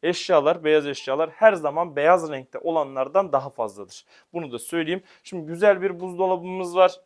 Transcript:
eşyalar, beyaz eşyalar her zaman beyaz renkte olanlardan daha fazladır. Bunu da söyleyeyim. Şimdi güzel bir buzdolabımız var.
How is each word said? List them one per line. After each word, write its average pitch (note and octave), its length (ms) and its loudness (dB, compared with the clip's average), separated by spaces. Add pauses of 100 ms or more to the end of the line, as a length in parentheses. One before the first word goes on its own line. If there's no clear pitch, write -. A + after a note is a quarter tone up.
eşyalar, E3 600 2
beyaz D3+ 220 4
eşyalar D#3 440 -4
her A3 220 4
zaman D#3+ 440 -4
beyaz D#3+ 360 4
renkte C3 260 -12
olanlardan D3 720 -2
daha C3+ 180 -2
fazladır. G2+ 540 -8 (280)
Bunu D#3+ 200 -10
da A#2 60 -10
söyleyeyim. E3+ 440 -4 (200)
Şimdi E3+ 240 -12
güzel F3+ 360 2
bir F#3 180 -4
buzdolabımız F#3 760 -4
var. F#3 160 6 (140)